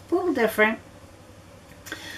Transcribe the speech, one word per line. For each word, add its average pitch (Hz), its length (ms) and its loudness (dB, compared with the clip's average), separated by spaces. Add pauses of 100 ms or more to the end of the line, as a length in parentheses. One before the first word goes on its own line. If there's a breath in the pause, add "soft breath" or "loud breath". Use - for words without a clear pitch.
(100)
a 330 40 4
little 359 200 2
different. 220 460 2 (1400 loud breath)